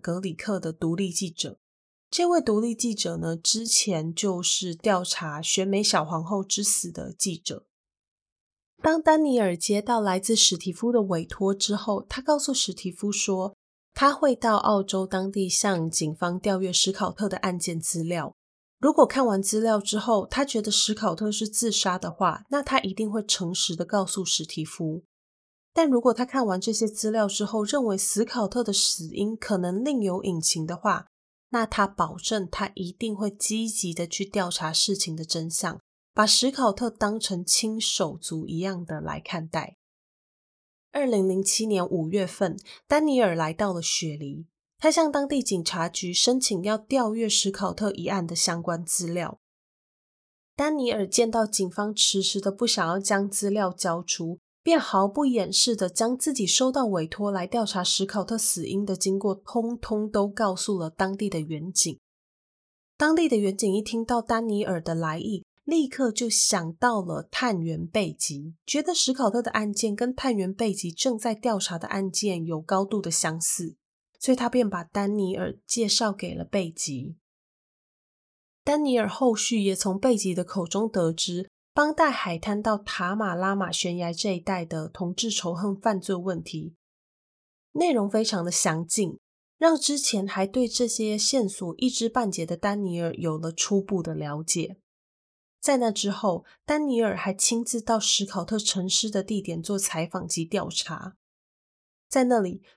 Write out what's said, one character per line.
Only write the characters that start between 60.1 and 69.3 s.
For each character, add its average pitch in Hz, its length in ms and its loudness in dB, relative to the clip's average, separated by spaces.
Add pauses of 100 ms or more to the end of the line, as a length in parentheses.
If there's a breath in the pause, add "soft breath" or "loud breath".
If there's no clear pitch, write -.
都 208 180 2
告 202 260 0
诉 190 240 -2
了 160 120 -4
当 190 260 -2
地 202 140 -2
的 170 100 -4
远 156 320 -6
警。 - 260 2 (1000)
当 311 180 6
地 339 100 6
的 254 120 4
远 196 180 2
警 196 180 2
一 214 60 2
听 226 240 -2
到 240 160 2
丹 226 260 0
尼 208 180 0
尔 170 180 -2
的 165 120 -2
来 165 240 -2
意， 196 280 -6 (180)
立 302 240 2
刻 262 240 0
就 226 160 -2
想 170 460 0
到 226 260 2
了 165 300 -4
探 233 280 0
员 165 280 -4
贝 170 260 0
吉， 151 420 -6 (120)
觉 294 160 0
得 349 120 0
史 262 200 2
考 254 160 2